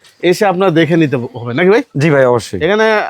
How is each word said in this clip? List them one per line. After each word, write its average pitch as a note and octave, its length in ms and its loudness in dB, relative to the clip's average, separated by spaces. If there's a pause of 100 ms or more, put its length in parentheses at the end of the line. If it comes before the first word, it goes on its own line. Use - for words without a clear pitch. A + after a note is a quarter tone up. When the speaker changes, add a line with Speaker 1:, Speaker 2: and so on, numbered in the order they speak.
(220)
Speaker 1:
এসে F3+ 240 0
আপনারা F#3 260 0
দেখে D#3+ 260 2
নিতে D3 180 0 (180)
হবে, A#2 200 -10
নাকি F3+ 160 2
ভাই? G3+ 140 2 (140)
Speaker 2:
জি D3 120 0
ভাই, C#3 160 4
অবশ্যই। A#2 360 -2
Speaker 1:
এখানে G#3 220 0 (260)